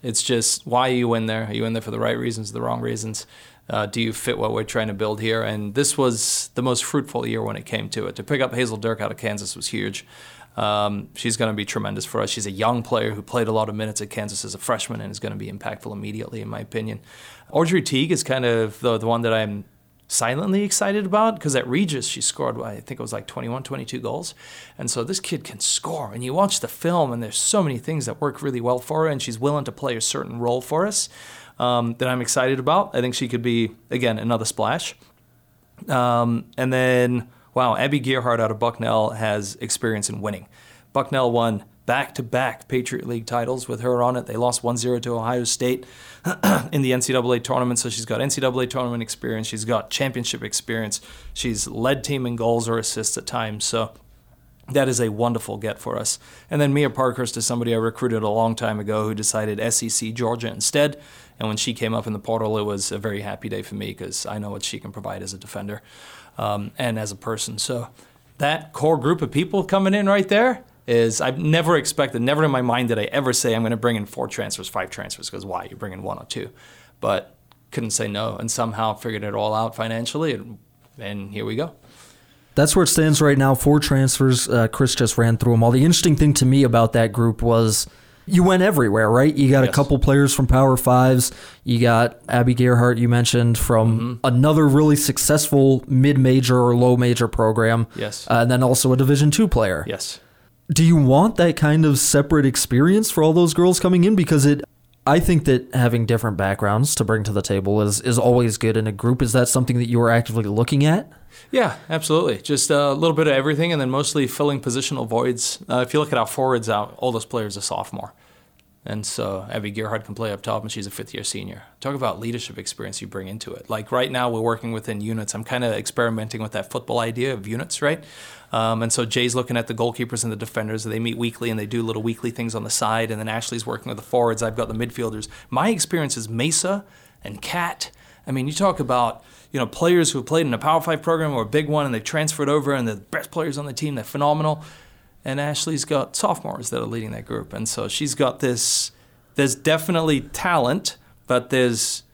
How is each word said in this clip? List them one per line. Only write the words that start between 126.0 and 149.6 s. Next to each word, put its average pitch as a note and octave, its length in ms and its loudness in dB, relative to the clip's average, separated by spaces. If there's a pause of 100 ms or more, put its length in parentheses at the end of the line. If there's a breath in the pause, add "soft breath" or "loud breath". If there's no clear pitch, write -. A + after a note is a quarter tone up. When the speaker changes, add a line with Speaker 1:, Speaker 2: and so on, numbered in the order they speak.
Speaker 1:
with G#2+ 100 -8
that G2+ 180 -6
football - 280 -4
idea A#2 340 -2
of G2+ 140 -8
units, A#2 340 -6
right? D3+ 220 0 (500 loud breath)
Um, A2+ 300 0
and A#2 100 -2
so A#2+ 120 -2
Jay's A#2+ 320 0
looking B2 200 -2
at A#2 120 -2
the A#2 60 -6
goalkeepers A#2 500 -4
and A2+ 80 -4
the G#2+ 40 -6
defenders. A2 480 -6
They A2 140 -6
meet A2+ 180 -4
weekly, A#2 320 -4
and A2 100 -2
they G#2 80 -6
do A#2 160 -4
little A2 200 -4
weekly A#2 300 -4
things A#2 240 -6
on G#2+ 80 -6
the G#2+ 60 -8
side. A2+ 420 0
And G#2+ 80 -6
then A2 80 -6
Ashley's A2+ 380 -6
working A#2 220 -8
with A2+ 100 -8
the A2 40 -16
forwards. A#2 400 0
I've A2+ 140 -4
got A#2+ 120 -4
the A2 60 -8
midfielders. A2+ 540 -6 (200 loud breath)
My C#3+ 220 0
experience E3 460 -2
is A2+ 120 -8
Mesa E3 560 -2 (400 soft breath)
and G#2+ 160 -14
Kat. - 500 -6 (360 soft breath)
I C3+ 60 -6
mean, C3 160 -2
you D3+ 40 -6
talk E3+ 280 0
about, B2 420 0 (300 soft breath)
you C#3 80 -2
know, A#2 60 0
players E3+ 440 2
who D3 80 -4
have A#2+ 80 -6
played D#3+ 200 0
in B2 80 -2
a A2 40 -4
Power D#3 220 2
Five D#3+ 220 -4
program D#3+ 320 0
or A#2 80 0
a G#2+ 40 -4
big D3 220 0
one, D3 180 0
and B2+ 80 -2
they've A2 80 -4
transferred D#3 460 -2
over, C#3+ 240 0
and B2+ 160 0
they're G#2+ 80 -4
the F#2+ 40 -16
best - 300 -8
players D#3 280 -6
on D3 80 -8
the C#3 60 -10
team. D3 220 -4
They're A2 100 -6
phenomenal. D3+ 600 0 (600 loud breath)
And C3+ 160 -4
Ashley's D3 440 -4
got - 320 -2
sophomores - 540 -4
that A#2+ 120 -4
are A2+ 40 -4
leading A2 260 -8
that A2 140 -12
group. A2+ 260 -8
And A2 160 -6
so G#2+ 180 -6
she's B2 300 -4
got C3 240 0
this, - 500 -2 (460 soft breath)
there's C3+ 180 2
definitely D#3 680 0